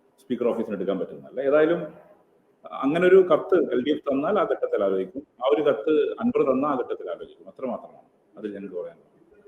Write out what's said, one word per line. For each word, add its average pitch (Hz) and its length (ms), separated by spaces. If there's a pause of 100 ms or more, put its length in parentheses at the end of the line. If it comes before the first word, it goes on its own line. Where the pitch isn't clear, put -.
(200)
സ്പീക്കർ 120 280
ഓഫീസിന് 110 260
എടുക്കാൻ 92 240
പറ്റുന്നതല്ല. - 420
ഏതായാലും 156 400 (1040)
അങ്ങനെ 170 220
ഒരു 185 260
കത്ത് 165 240 (160)
എൽ 123 120
ഡി 151 60
എഫ് 147 180
തന്നാൽ 151 300
ആ 165 140
ഘട്ടത്തിൽ - 320
ആലോചിക്കും, 95 380 (220)
ആ - 100
ഒരു 147 140
കത്ത് 156 240 (280)
അൻവർ 123 220 (100)
തന്നാൽ 139 180
ആ 135 100
ഘട്ടത്തിൽ 90 300
ആലോചിക്കും, 85 380
അത്രമാത്രമാണ് - 600 (300)
അതിൽ 104 160
ഞങ്ങൾക്ക് 98 200
പറയാനുള്ളത്. 85 300 (420)